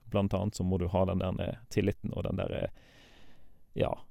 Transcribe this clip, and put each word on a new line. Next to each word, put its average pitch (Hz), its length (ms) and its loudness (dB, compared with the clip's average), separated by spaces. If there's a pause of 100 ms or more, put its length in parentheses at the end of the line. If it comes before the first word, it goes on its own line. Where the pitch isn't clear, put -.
(100)
Blant 98 240 2
annet 98 240 0
så 92 80 0
må 92 140 4
du 87 80 2
ha 95 180 4
den 92 160 0
der 92 380 -2 (100)
tilliten - 460 0
og - 100 -2
den - 140 0
der, - 300 -2 (1080)
ja, - 160 2 (180)